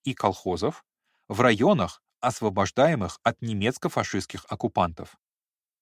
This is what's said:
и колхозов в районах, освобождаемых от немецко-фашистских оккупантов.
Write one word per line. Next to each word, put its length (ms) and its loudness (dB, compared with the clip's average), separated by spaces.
и 100 -4
колхозов 720 -2
в 140 -4
районах, 600 4
освобождаемых 1000 0
от 200 0
немецко-фашистских 1080 -2
оккупантов. 680 -4